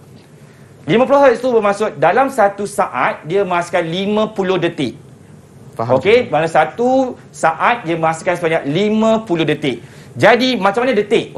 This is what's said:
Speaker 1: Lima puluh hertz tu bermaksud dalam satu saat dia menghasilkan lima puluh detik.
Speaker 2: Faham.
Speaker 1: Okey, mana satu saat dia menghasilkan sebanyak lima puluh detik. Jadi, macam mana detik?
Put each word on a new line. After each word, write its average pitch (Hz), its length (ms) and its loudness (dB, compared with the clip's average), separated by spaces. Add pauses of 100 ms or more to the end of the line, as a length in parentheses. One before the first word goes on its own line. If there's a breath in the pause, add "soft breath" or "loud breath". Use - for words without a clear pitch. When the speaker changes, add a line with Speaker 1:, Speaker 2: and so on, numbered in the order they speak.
(880 loud breath)
Speaker 1:
Lima 240 220 2
puluh 277 160 4
hertz 240 180 4
tu 254 80 -2
bermaksud 208 480 0
dalam 202 320 2
satu 202 380 0
saat 165 580 -4
dia 185 160 0
menghasilkan 175 400 -2
lima 202 480 -2
puluh 185 320 -2
detik. 156 320 -4 (800)
Speaker 2:
Faham. 120 240 0
Speaker 1:
Okey, 226 320 2
mana 156 160 0
satu 240 720 0 (160)
saat 165 480 0
dia 165 160 -4
menghasilkan 160 400 -2
sebanyak 160 320 -2
lima 220 560 0
puluh 170 160 0
detik. 147 400 -2 (300 loud breath)
Jadi, 226 480 2
macam 202 240 0
mana 262 80 0
detik? 208 460 -2